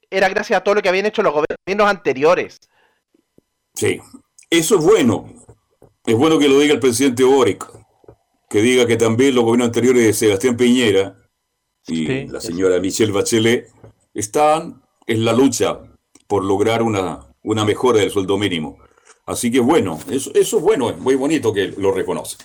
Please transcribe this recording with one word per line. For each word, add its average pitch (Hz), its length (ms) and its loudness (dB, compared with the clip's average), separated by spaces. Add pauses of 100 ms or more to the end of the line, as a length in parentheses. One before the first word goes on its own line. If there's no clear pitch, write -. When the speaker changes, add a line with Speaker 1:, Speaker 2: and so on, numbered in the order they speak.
(120)
Speaker 1:
era 190 180 0
gracias 202 300 -2
a 185 40 -10
todo 208 120 2
lo 208 80 -2
que 190 60 0
habían 196 180 0
hecho 214 160 -4
los 156 100 0
gobiernos 196 540 -2
anteriores. 151 720 0 (1120)
Speaker 2:
Sí, - 260 -4 (520)
eso 170 260 2
es 151 80 0
bueno. 147 480 2 (720)
Es 113 80 0
bueno 156 240 2
que 143 100 4
lo 135 120 6
diga 147 160 4
el 120 40 -2
presidente 127 440 0
Boric, 127 440 2 (800)
que 104 140 0
diga 123 240 4
que 113 120 0
también 117 360 2
los 120 100 2
gobiernos 120 260 2
anteriores 120 340 2
de 107 100 4
Sebastián 113 420 0
Piñera 117 600 2 (720)
y 80 180 -4
Speaker 1:
Sí, 135 220 -6
Speaker 2:
la 65 120 -12
Speaker 1:
sí. - 80 -12
Speaker 2:
señora 90 320 -2
Michelle 95 320 -2
Bachelet 110 600 -2 (420)
están 151 720 -2 (240)
en 113 180 -2
la 113 80 0
lucha 117 460 0 (480)
por 98 180 -2
lograr 107 380 0
una, 95 580 -6
una 107 240 -4
mejora 113 340 2
del 92 120 0
sueldo 98 260 -2
mínimo. 85 400 -4 (480)
Así 95 240 -6
que 127 100 0
es 117 40 2
bueno, 113 360 0 (100)
eso, - 260 -6
eso 202 220 0
es 151 60 -4
bueno, 156 260 0
es 82 80 -8
muy 123 180 0
bonito 131 380 -2
que 95 160 -2
lo 95 220 -2
reconoce. 90 540 -6